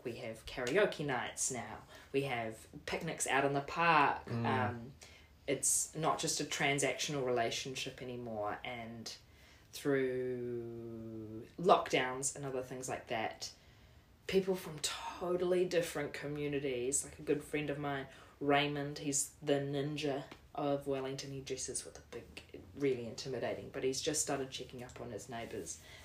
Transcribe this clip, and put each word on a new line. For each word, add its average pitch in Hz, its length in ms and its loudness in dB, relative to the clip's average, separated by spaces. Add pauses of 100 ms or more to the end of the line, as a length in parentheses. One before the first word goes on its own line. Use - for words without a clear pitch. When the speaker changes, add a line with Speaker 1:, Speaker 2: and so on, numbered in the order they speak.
Speaker 1:
we 120 140 -4
have 110 280 -8
karaoke 180 600 2
nights 123 460 -2
now, 110 280 -6 (320)
we 139 120 4
have 117 320 -2 (300)
picnics 160 420 -2
out 135 180 6
in 139 80 4
the 143 80 2
park, 160 640 4
Speaker 2:
Mm. 117 200 0
Speaker 1:
um, 123 440 0 (560)
it's - 480 2
not 156 240 4
just 160 200 0
a 156 60 0
transactional 143 800 2
relationship 123 760 0
anymore, 117 640 -4
and 117 480 -8 (640)
through 117 1700 -2 (180)
lockdowns 139 720 4
and 143 100 -6
other 131 160 -2
things 127 280 -8
like - 180 -6
that, - 420 -4 (800)
people 190 280 4
from 160 260 -6
totally 180 840 2
different 170 480 2
communities, 143 920 0
like - 160 -14
a - 20 -12
good 147 220 2
friend 151 260 -2
of 143 100 0
mine, 139 260 -2 (340)
Raymond, 143 600 4
he's 147 320 0 (100)
the 143 120 4
ninja 143 720 0 (320)
of 143 320 2
Wellington. 135 440 -2
He 135 100 -6
dresses 131 440 -6
with - 120 -14
a - 40 -18 (100)
big, 120 120 -8 (540)
really 131 280 2
intimidating, 117 680 -4
but 139 100 -4
he's 131 180 2
just 151 200 2
started 139 300 0
checking 123 320 -8
up - 180 -12
on 120 100 -10
his 107 180 -8
neighbours 113 480 -6 (280)